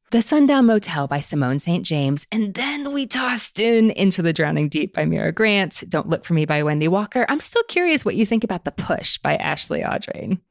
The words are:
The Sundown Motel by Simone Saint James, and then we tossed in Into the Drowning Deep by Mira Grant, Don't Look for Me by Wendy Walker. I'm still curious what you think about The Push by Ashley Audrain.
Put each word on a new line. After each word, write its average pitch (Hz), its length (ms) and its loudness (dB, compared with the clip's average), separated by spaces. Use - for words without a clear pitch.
The 233 100 4
Sundown 277 460 4
Motel 190 420 2
by 143 120 -2
Simone 139 380 0
Saint 170 280 0
James, 143 440 0
and 214 220 -2
then 285 400 -6
we 277 140 -2
tossed 247 520 -4
in 226 340 4
Into 185 280 2
the 165 140 2
Drowning 151 340 0
Deep 151 240 -2
by 156 140 0
Mira 165 260 0
Grant, 202 560 0
Don't 160 220 -2
Look - 160 -4
for 170 80 0
Me 156 100 2
by 151 180 0
Wendy 151 240 0
Walker. 208 440 0
I'm 294 100 -2
still - 220 0
curious 349 420 0
what - 100 -2
you 208 120 2
think 226 180 0
about 190 220 -4
The - 60 -6
Push - 460 -4
by 151 180 -2
Ashley - 440 -4
Audrain. - 580 -4